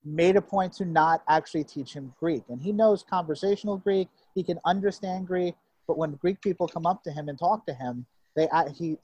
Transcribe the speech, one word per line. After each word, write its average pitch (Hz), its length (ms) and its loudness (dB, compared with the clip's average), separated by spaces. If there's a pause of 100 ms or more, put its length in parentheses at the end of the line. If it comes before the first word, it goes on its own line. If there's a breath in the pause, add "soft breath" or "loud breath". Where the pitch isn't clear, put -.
made 170 340 2
a 196 60 6
point 190 300 -2
to 190 140 -6
not 160 420 4
actually 156 360 2
teach 139 280 -10
him 135 260 -12
Greek. 160 300 -2
And 123 140 -10
he 196 100 -2
knows 208 300 4
conversational 190 760 -2
Greek, 190 320 0 (260)
he 185 80 -2
can 175 220 -4
understand 185 640 -2
Greek, 180 280 -2 (320)
but 160 120 0
when 156 140 -2
Greek 175 280 -2
people 180 260 0
come 165 200 -6
up 185 180 0
to 160 80 -6
him 147 160 -8
and 143 100 -8
talk 190 280 0
to 151 80 -4
him, 123 320 -8 (280)
they, 156 140 2
uh, 156 220 2
he, 156 340 -4